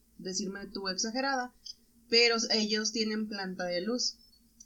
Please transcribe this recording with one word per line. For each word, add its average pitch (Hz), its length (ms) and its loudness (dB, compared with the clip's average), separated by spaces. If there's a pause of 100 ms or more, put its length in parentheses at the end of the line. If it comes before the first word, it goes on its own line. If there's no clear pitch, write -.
(180)
decirme 190 560 -6
tú 196 160 -6
exagerada, 247 640 -2 (560)
pero 233 260 6 (160)
ellos 214 400 2
tienen 214 380 0
planta 185 340 -6
de 175 180 0
luz. 240 360 -2 (480)